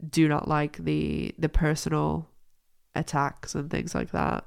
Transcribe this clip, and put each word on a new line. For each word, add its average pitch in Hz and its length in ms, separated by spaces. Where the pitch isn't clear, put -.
do 156 200
not 151 180
like 147 300
the, 151 600
the 160 120
personal 156 800
attacks - 640
and 147 160
things - 200
like - 200
that. - 340